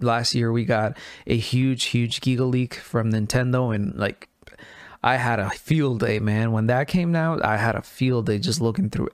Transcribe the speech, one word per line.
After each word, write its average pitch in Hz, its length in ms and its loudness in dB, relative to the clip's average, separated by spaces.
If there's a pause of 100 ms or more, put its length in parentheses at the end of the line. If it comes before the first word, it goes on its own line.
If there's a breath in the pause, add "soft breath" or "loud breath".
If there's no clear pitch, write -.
last 117 320 0
year 117 180 2
we 113 140 0
got 110 320 0 (300 loud breath)
a 123 100 2
huge, 127 460 0
huge 120 360 0
Giga 127 300 0
Leak 123 240 0
from 113 380 -2
Nintendo, 123 640 0
and, 104 180 -2
like, - 340 -4 (800 loud breath)
I 127 120 2
had 120 220 0
a 98 100 -2
field 139 500 0
day, 110 200 0
man. 110 340 2
When 110 140 2
that 127 200 2
came 175 260 0
out, 165 300 0
I 107 140 2
had 107 180 0
a - 60 -4
field 127 440 -2
day 104 140 0
just 113 220 -2
looking 107 280 0
through - 240 -4